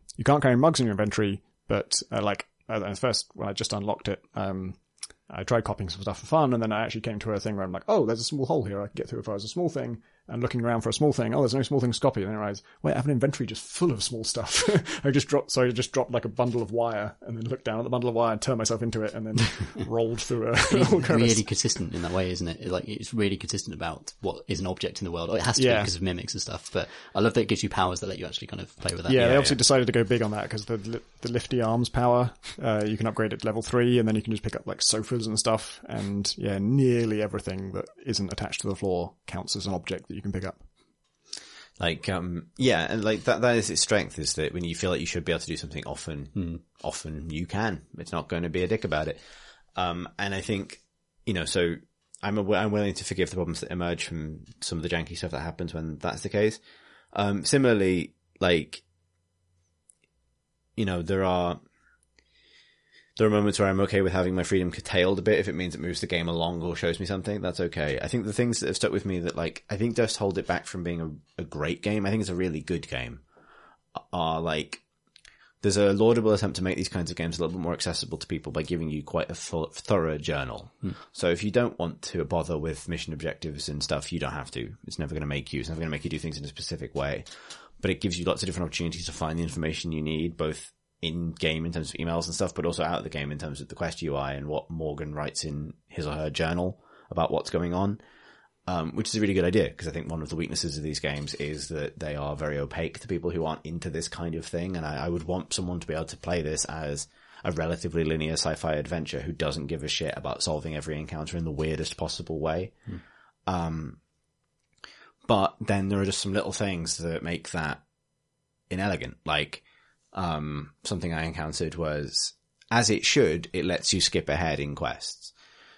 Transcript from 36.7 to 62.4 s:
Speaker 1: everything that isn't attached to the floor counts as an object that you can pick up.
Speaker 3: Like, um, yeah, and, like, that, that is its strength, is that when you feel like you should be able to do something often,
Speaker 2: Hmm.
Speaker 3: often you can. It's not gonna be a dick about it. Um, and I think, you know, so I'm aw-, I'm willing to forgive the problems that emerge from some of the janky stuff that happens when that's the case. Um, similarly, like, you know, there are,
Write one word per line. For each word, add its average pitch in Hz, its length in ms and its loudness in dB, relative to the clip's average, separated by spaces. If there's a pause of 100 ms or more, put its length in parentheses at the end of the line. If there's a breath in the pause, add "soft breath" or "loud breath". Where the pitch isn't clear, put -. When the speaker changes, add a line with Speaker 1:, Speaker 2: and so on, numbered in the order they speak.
Speaker 1:
everything 98 480 -4
that 95 140 -4 (200)
isn't 104 260 0
attached - 300 -6
to - 60 -2
the 98 80 0
floor 92 400 0 (100)
counts - 300 -6
as 92 100 -4
an 98 80 0
object 90 340 -6
that - 80 -10
you 98 60 -8
can 101 100 -4
pick 95 140 -4
up. - 160 -10 (1200 loud breath)
Speaker 3:
Like, 85 300 0
um, 87 380 -4 (100)
yeah, 110 320 4
and, 107 140 0
like, 107 220 2
that, 104 160 2
that 120 160 6
is 101 120 2
its 78 120 0
strength, - 360 2
is 73 180 -2
that 78 180 -2
when 87 100 -4
you 85 120 -2
feel 92 160 0
like 71 100 2
you 82 40 -2
should 82 200 -4
be 85 80 2
able 85 80 0
to - 60 -10
do 82 100 -4
something 78 280 -8
often, 73 480 -8
Speaker 2:
Hmm. 85 220 -2 (300)
Speaker 3:
often 80 440 -6
you 80 160 -2
can. 98 360 -2 (160)
It's 85 160 -10
not 80 160 -4
gonna 85 200 -2
be 90 140 0
a 90 40 0
dick - 180 0
about 76 240 0
it. - 100 -8 (560 loud breath)
Um, 87 320 -2 (100)
and 98 160 -2
I 95 80 -2
think, 98 400 -4 (440)
you 110 80 0
know, 87 120 0
so 85 300 2 (480)
I'm 101 140 0
aw-, 101 180 2
I'm 107 160 4
willing 104 240 2
to - 100 -8
forgive 92 240 0
the - 60 -10
problems 85 240 -2
that - 120 -8
emerge 87 340 -2
from 78 400 -8 (160)
some - 180 -4
of 76 40 -4
the 85 60 -4
janky 85 280 -4
stuff 82 140 -4
that 67 100 -6
happens 82 320 -6
when 80 260 -6
that's - 240 -6
the 98 60 -4
case. 107 300 2 (540 soft breath)
Um, 101 320 0
similarly, 104 720 4 (240)
like, 87 440 2 (1900)
you 113 100 0
know, 90 160 0
there 95 220 2
are, 90 360 2 (1600 soft breath)